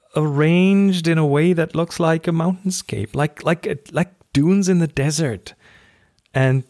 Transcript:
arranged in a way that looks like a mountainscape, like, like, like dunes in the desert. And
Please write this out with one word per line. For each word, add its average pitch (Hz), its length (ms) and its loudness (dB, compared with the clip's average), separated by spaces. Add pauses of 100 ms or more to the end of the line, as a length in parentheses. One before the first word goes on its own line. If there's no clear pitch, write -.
(140)
arranged 170 920 2
in 165 100 2
a 156 80 2
way 151 260 2
that 165 220 -2
looks 170 240 -4
like 165 300 0
a - 20 -2
mountainscape, 180 840 -4
like, 147 260 -4
like, 175 480 -4
like 165 220 -4 (200)
dunes 180 360 2
in 185 100 2
the 165 80 2
desert. 143 680 -4 (800)
And 131 380 0